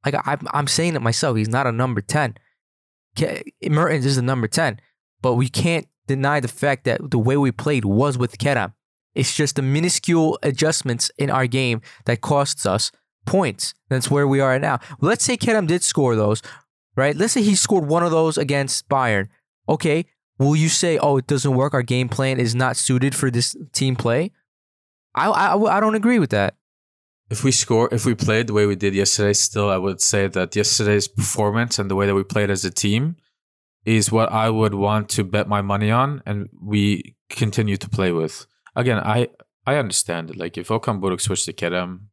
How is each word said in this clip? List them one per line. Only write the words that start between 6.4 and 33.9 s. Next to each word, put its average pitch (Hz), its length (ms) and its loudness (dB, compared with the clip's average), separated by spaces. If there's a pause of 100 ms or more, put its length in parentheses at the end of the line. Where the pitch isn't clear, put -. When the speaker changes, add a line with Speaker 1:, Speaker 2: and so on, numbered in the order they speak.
Speaker 1:
fact 139 380 -2
that 127 260 -2
the 123 80 2
way 131 180 2
we 139 140 2
played 131 340 -2
was 123 320 2
with 123 200 -4
Kerem. 127 360 -2 (400)
It's - 220 -2
just 147 220 0
the 147 40 0
minuscule 160 800 2
adjustments 139 760 0
in 143 120 0
our 127 160 2
game 120 360 0 (240)
that 120 160 0
costs 143 440 -2
us 101 260 0 (340)
points. 170 480 -2 (160)
That's 131 200 -2
where 143 180 2
we 135 120 2
are 131 180 2
now. 139 220 0 (220)
Let's 208 240 2
say 254 120 0
Kerem 214 300 0
did 175 160 0
score 127 320 2
those, 107 260 2 (540)
right? 143 200 2
Let's 202 180 0
say 254 100 2
he 202 120 4
scored 180 320 2
one 165 160 2
of 170 80 2
those 160 260 2
against 139 520 -2
Bayern. 113 380 2 (400)
Okay, 160 380 0 (340)
will 139 160 4
you 160 140 2
say, 165 280 0
"Oh, 143 200 2
it 127 100 -2
doesn't 135 260 0
work. 131 200 2
Our 131 100 0
game 123 260 0
plan 131 300 0
is 117 160 0
not 131 220 0
suited 131 360 2
for 135 160 0
this 120 260 -2 (180)
team 131 220 0
play"? 127 360 0 (840)
I, 156 160 0
I, 196 480 2
I - 40 2
don't 220 140 2
agree 226 240 2
with 143 100 0
that. 101 260 0 (760)
Speaker 2:
If 110 140 -6
we 135 80 4
score, 117 420 2
if 117 120 -2
we 123 100 2
played 110 320 0
the 104 60 -4
way 104 120 4
we 101 120 2
did 98 180 0
yesterday, 101 380 2
still, 101 360 0
I 95 80 2
would 92 240 -2
say 98 260 0
that 90 280 -2
yesterday's 104 540 2
performance 110 720 -2
and 98 120 -2
the 95 40 0
way 101 100 2
that 101 100 2
we 98 80 2
played 101 260 0
as 98 160 -2
a 90 60 -2
team 120 460 0 (680)
is 110 260 2